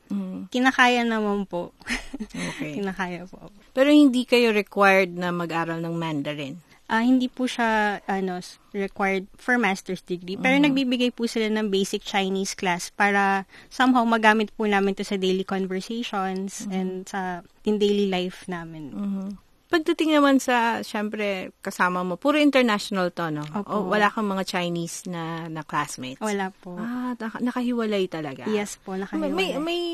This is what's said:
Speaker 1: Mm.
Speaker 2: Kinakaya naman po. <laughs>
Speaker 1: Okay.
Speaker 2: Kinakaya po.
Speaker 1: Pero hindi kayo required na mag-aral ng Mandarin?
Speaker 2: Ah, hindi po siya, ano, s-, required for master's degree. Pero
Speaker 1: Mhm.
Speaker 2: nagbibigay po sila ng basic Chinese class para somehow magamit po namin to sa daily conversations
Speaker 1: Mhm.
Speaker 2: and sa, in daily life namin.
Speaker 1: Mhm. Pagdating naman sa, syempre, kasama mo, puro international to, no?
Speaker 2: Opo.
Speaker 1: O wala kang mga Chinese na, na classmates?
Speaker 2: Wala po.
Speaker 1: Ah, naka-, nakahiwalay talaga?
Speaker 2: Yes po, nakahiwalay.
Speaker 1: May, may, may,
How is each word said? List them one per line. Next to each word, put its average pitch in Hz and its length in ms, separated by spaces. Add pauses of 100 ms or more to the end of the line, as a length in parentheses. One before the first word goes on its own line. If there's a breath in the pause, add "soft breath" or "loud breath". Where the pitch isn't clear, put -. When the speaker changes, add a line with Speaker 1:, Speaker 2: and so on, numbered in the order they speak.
Speaker 1:
Mm. 190 480
Speaker 2:
Kinakaya 247 480
naman 214 420
po. 175 300 (120)
<laughs> - 180 (120)
Speaker 1:
Okay. 269 640
Speaker 2:
Kinakaya 185 480
po. - 240 (200)
Speaker 1:
Pero 277 200
hindi 277 320
kayo 233 320
required 196 560
na 175 240
mag-aral 165 480
ng 165 80
Mandarin? 151 640 (320 soft breath)
Speaker 2:
Ah, 220 160
hindi 254 240
po - 160
siya, 220 640
ano, 190 320
s-, - 160 (160)
required 196 640
for 247 240
master's 190 400
degree. 180 400
Pero 262 160
Speaker 1:
Mhm. 285 80
Speaker 2:
nagbibigay 262 480
po 233 160
sila 220 240
ng 214 160
basic 196 400
Chinese 190 480
class 175 320
para 202 560 (240 loud breath)
somehow 254 400
magamit 220 480
po 226 80
namin 196 320
to 202 80
sa 202 160
daily 190 240
conversations 190 1200
Speaker 1:
Mhm. 208 80
Speaker 2:
and 185 200 (120)
sa, 202 160 (480)
in 214 80
daily 208 320
life 185 400
namin. 165 480
Speaker 1:
Mhm. 196 320 (380)
Pagdating 320 480
naman 285 240
sa, 233 480
syempre, 208 640 (100)
kasama 180 460
mo, 185 100
puro 285 220
international 233 720
to, 170 180
no? 151 160
Speaker 2:
Opo. 156 220
Speaker 1:
O 196 240
wala 208 240
kang 214 160
mga 190 160
Chinese 175 640
na, 165 400
na 160 160
classmates? 143 560
Speaker 2:
Wala 202 320
po. 180 240
Speaker 1:
Ah, 247 400
naka-, 220 240
nakahiwalay 233 640
talaga? 147 400
Speaker 2:
Yes 208 320
po, - 160
nakahiwalay. 196 400
Speaker 1:
May, - 160
may, - 100
may, 339 200 (140)